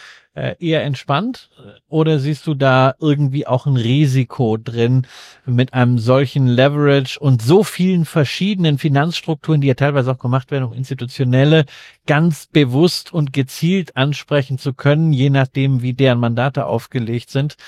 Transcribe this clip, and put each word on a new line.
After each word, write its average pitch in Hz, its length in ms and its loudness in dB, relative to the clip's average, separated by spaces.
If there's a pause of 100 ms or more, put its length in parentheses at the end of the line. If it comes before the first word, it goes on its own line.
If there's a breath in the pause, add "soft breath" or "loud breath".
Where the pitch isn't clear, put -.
(340 loud breath)
äh, 131 260 -6
eher 156 240 -2
entspannt? 147 640 -4 (380)
Oder 156 320 0
siehst 143 280 -4
du 160 60 -4
da 135 460 2
irgendwie 143 480 0
auch 127 180 -2
ein 143 100 0
Risiko 127 840 0
drin, 120 500 0 (380 loud breath)
mit 123 280 0
einem 123 260 2
solchen 131 480 2
Leverage 139 720 2
und 131 220 2
so 170 220 4
vielen 180 420 0
verschiedenen 170 720 -2
Finanzstrukturen, 151 840 -2
die 139 60 0
ja 131 60 2
teilweise 139 380 0
auch 127 80 -6
gemacht 127 320 -4
werden, 135 140 -4
um 113 80 -10
Institutionelle 131 920 0 (400 loud breath)
ganz 156 420 0
bewusst 147 680 0
und 147 200 -2
gezielt 160 640 -2
ansprechen 139 600 -2
zu 139 160 -6
können, 151 400 2
je 135 160 2
nachdem, 135 520 0
wie 127 120 -4
deren 127 260 2
Mandate 120 460 -2
aufgelegt 117 640 -6
sind? 143 260 -4 (120 loud breath)